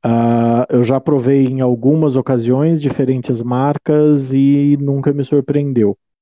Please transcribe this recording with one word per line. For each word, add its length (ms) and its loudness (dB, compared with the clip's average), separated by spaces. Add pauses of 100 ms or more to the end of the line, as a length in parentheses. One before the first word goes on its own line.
Ah, 640 0
eu 140 2
já 160 0
provei 460 0
em 160 -2
algumas 540 0
ocasiões 680 0
diferentes 600 -2
marcas 920 0
e 460 2
nunca 340 -2
me 100 -4
surpreendeu. 720 0 (260)